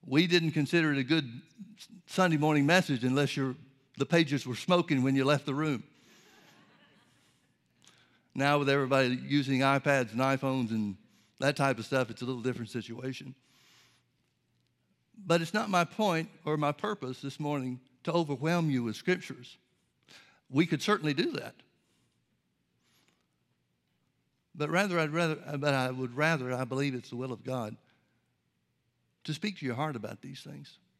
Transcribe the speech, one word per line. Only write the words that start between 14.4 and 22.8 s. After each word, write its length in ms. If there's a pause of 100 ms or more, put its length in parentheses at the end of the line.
But 160
it's 100
not 160
my 160
point 460 (160)
or 100
my 160
purpose 480
this 180
morning 420 (240)
to 80
overwhelm 580
you 140
with 120
scriptures. 640 (880)
We 160
could 160
certainly 320
do 200
that. 220 (3000)